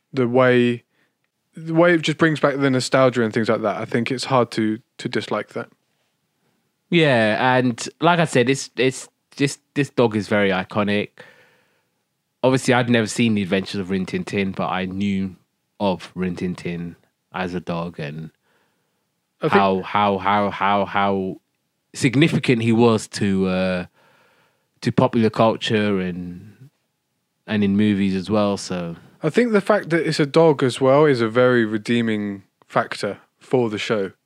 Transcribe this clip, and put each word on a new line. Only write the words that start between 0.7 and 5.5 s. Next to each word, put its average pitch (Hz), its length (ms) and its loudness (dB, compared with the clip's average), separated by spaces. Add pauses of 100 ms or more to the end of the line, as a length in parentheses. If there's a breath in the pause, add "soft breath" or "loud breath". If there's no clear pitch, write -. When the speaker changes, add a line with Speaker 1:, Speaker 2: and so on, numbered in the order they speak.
Speaker 1:
the 165 180 -10
way 175 220 6
it 160 80 0
just 151 160 -2
brings 156 200 2
back 139 180 0
the 139 120 2
nostalgia 127 540 2
and 107 100 -2
things 113 160 -2
like 110 140 0
that. 98 140 -2
I 110 80 -6
think 117 260 -4
it's 123 140 -6
hard 123 260 2
to, 110 260 -2 (220)
to 123 100 -6
dislike 110 440 -6